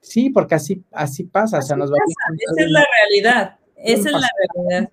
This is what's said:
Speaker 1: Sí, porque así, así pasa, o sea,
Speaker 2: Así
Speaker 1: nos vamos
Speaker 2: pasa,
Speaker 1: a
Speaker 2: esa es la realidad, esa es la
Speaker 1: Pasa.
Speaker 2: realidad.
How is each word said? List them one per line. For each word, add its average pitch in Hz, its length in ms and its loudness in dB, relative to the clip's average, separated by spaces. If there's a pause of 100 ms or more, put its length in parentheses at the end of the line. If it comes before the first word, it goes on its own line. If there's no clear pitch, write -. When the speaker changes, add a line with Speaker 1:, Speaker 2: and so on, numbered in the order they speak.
Speaker 1:
Sí, 254 280 0
porque 190 260 2
así, 185 360 -4
así 147 320 -6
pasa, 208 360 0
o - 20 -4
sea, 143 140 -2
Speaker 2:
Así 139 40 -4
Speaker 1:
nos 143 100 -2
vamos 147 260 0
Speaker 2:
pasa, - 160 -6
Speaker 1:
a - 220 -6
Speaker 2:
esa 311 120 2
es 311 60 -2
la 302 140 6 (140)
realidad, 208 560 2 (220)
esa 214 320 0
es 190 40 -2
la - 60 0
Speaker 1:
Pasa. 254 80 0 (260)
Speaker 2:
realidad. 180 400 -2